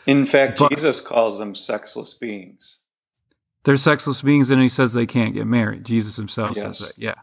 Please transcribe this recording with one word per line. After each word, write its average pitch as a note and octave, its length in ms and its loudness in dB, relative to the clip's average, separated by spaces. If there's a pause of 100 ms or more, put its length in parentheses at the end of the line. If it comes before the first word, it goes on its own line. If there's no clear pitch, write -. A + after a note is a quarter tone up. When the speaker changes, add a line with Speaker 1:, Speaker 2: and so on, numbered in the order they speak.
Speaker 1:
In C#3 200 4
fact, C3+ 320 2
Speaker 2:
But C#3+ 120 6
Speaker 1:
Jesus C#3+ 300 0
calls A2+ 380 0
them G#2 160 -10
sexless - 600 -8
beings. G2+ 640 -14 (840)
Speaker 2:
they're C#3+ 120 4
sexless C#3+ 460 0
beings, C#3 280 4
and C3 120 6
he B2+ 60 6
says B2 240 0
they A#2 140 0
can't A2 280 -2
get A2 120 -4
married. A2 380 -2
Jesus A2 320 -2
himself G#2+ 400 -6
Speaker 1:
Yes. G#2 220 -8
Speaker 2:
says G2+ 100 -10
that, - 100 -18
yeah. A2 240 -8